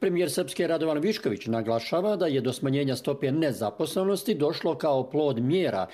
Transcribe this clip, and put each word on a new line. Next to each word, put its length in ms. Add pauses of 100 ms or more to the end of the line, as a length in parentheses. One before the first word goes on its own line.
Premijer 300
Srpske 360
Radovan 320
Višković 480
naglašava 680
da 100
je 140
do 120
smanjenja 440
stope 360
nezaposlenosti 1040
došlo 400
kao 360
plod 320
mjera 520